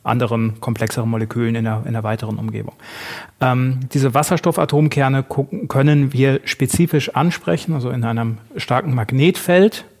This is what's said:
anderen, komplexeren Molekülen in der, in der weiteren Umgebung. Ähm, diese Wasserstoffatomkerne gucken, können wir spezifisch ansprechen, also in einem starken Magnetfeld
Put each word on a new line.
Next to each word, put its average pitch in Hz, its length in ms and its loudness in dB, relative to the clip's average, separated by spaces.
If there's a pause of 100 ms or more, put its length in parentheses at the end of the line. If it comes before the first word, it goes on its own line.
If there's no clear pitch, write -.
anderen, 113 580 0
komplexeren 113 480 -2
Molekülen 113 440 -2
in 113 120 -2
der, 110 200 -2
in 117 80 -4
der 113 100 -4
weiteren 107 360 -4
Umgebung. 110 340 -8 (680)
Ähm, 127 420 0 (120)
diese 135 220 2
Wasserstoffatomkerne 147 1040 2
gucken, 143 460 -6
können 139 460 4
wir 135 320 4
spezifisch - 680 0
ansprechen, 170 600 0
also 127 180 -2
in 123 120 -2
einem 113 340 -2 (180)
starken 127 400 -2
Magnetfeld 175 920 2 (160)